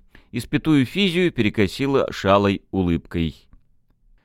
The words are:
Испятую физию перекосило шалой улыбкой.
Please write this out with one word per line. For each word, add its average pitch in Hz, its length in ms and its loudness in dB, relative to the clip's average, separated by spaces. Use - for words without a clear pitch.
Испятую 139 560 0
физию 180 440 0
перекосило 117 800 0
шалой 101 600 2
улыбкой. 85 800 -2